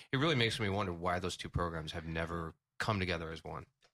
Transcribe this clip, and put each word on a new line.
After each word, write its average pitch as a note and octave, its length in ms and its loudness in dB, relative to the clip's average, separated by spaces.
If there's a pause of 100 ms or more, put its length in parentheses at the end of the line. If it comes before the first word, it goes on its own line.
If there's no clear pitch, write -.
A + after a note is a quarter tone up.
(120)
it C#3 60 2
really D#3 180 4
makes A#2 240 4
me G#2 100 2
wonder F#2+ 240 2
why F2 260 2
those F2 180 -2
two F2+ 120 -10
programs E2 420 -2
have E2 140 -6
never E2 480 -2 (260)
come G#2 200 2
together E2 320 0
as E2 120 -10
one. D#2+ 220 -8 (280)